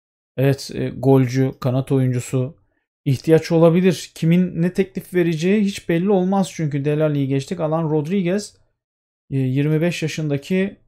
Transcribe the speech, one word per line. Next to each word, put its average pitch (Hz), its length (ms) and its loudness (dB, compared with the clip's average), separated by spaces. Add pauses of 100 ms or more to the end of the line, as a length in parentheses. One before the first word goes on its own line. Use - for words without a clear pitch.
(380)
Evet, 135 360 0
e, 131 160 -4
golcü, 131 680 2
kanat 131 320 -2
oyuncusu. 131 680 -2 (480)
İhtiyaç 156 460 2
olabilir. 170 640 4
Kimin 170 460 0
ne 180 120 -2
teklif 190 400 -4
vereceği 175 500 0
hiç 196 260 -6
belli 175 200 0
olmaz 190 440 0
çünkü. 147 320 -4
Delali'yi 147 420 0
geçtik. 135 320 -4
Alan 160 300 -2
Rodriguez. 175 680 -2 (720)
E, 139 80 -2
yirmi 143 440 0
beş 170 220 -2
yaşındaki 160 760 -4 (100)